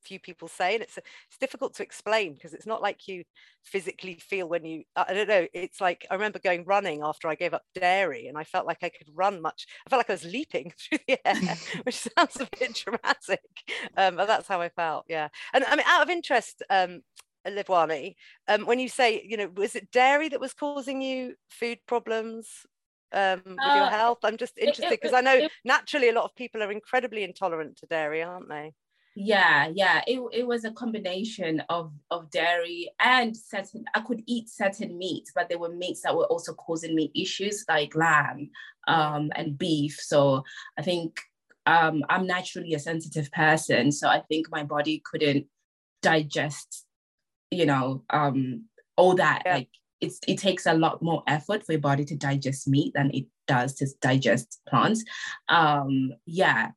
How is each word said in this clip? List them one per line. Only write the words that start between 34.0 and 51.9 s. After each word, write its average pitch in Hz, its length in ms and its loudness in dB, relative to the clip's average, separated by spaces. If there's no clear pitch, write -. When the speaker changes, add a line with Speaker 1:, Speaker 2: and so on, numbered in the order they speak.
Speaker 2:
could 226 260 -6
eat 233 240 -4
certain 196 480 -4
meats, 180 360 -6
but 170 140 -2
there 170 100 -4
were 170 160 -6
meats 180 280 -8
that 151 120 0
were 165 120 2
also 165 260 -2
causing 165 420 -6
me 156 200 0
issues 196 540 -4
like 156 280 0
lamb, 151 540 2
Speaker 1:
Mm. 151 60 4
Speaker 2:
um, 151 400 0
and 151 220 -4
beef. 151 420 0
So 139 460 4
I 156 40 -8
think, 170 380 -2
um, 160 460 4
I'm 185 160 2
naturally 180 480 -4
a 147 40 -2
sensitive 160 540 -6
person. 156 580 4
So 143 180 0
I 147 120 4
think 160 300 -4
my 156 120 -6
body 147 480 -2
couldn't 143 360 0
digest, 151 840 0
you 170 160 2
know, 135 440 0
um, 131 560 0
all 180 200 8
that. 156 300 2
Speaker 1:
Yeah. 180 80 2
Speaker 2:
Like, - 160 -4
it's, - 280 -6
it - 100 0
takes 185 280 0
a 165 80 6
lot 160 280 2
more 165 240 0
effort 156 400 0
for 165 60 0
your 156 80 2
body 143 260 2